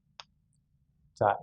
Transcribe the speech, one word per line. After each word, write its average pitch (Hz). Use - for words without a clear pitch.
자, 104